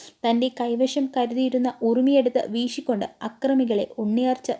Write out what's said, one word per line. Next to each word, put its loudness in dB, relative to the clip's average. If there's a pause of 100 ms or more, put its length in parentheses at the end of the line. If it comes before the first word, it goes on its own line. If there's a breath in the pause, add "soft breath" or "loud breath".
(200 loud breath)
തൻ്റെ 0
കൈവശം -2
കരുതിയിരുന്ന 0 (100)
ഉറുമിയെടുത്ത് 2
വീശിക്കൊണ്ട് -4 (140)
അക്രമികളെ 0 (100)
ഉണ്ണിയാർച്ച -2